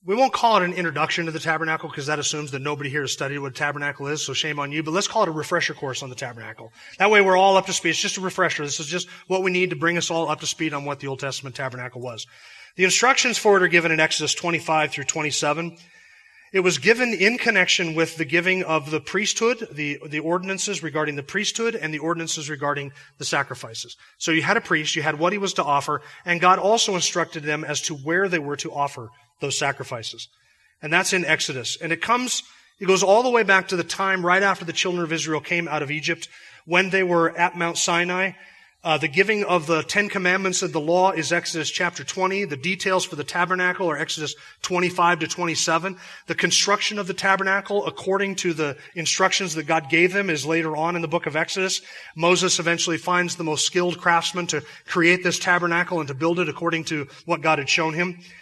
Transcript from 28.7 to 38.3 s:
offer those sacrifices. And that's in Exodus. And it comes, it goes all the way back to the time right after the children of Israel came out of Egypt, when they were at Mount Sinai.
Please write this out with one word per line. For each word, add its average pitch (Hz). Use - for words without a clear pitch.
offer 139
those 139
sacrifices. 131
And 151
that's 185
in 180
Exodus. 135
And 165
it 165
comes, 247
it 196
goes 185
all 202
the 262
way 233
back 190
to 190
the 165
time 190
right 180
after 190
the 165
children 175
of 160
Israel 156
came 170
out 147
of 139
Egypt, 156
when 180
they 190
were 170
at 175
Mount 170
Sinai. 180